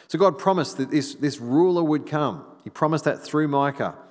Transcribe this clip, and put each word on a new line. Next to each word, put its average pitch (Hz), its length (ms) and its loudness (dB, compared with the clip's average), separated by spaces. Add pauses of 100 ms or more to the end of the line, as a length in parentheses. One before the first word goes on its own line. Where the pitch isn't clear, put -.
So 160 100 -2
God 185 200 4
promised 185 380 0
that 131 140 -4
this, 139 240 0
this 139 240 -4
ruler 170 440 2
would 151 240 0
come. 147 380 -2 (200)
He 107 60 -14
promised 156 340 0
that - 180 0
through 151 260 0
Micah, 139 460 0 (160)